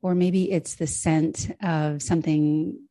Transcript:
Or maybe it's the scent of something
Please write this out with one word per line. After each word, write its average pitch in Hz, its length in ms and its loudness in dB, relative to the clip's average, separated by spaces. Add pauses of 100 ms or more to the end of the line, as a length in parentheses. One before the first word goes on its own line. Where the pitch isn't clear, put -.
Or 185 140 0
maybe 180 380 2
it's - 240 -4
the 160 100 -4
scent 160 640 0 (100)
of 151 400 -2
something 156 760 0 (120)